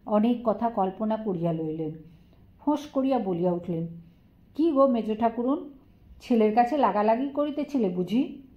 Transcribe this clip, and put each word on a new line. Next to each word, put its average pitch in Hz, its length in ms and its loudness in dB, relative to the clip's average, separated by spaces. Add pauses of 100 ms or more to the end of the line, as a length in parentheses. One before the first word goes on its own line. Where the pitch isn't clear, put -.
অনেক 226 380 2
কথা 226 260 0
কল্পনা 214 480 -2
করিয়া 175 360 -2
লইলেন। 160 380 -4 (680)
ফোঁস 294 260 -2
করিয়া 269 340 0
বলিয়া 180 320 0
উঠলেন, 170 360 -4 (680)
"কি 320 160 2
গো 269 160 6
মেজ 220 320 0
ঠাকুরুন, 240 540 0 (480)
ছেলের 214 340 2
কাছে 240 220 2
লাগালাগি 220 520 2
করিতেছিলে 285 600 -2
বুঝি?" 180 520 -2 (160)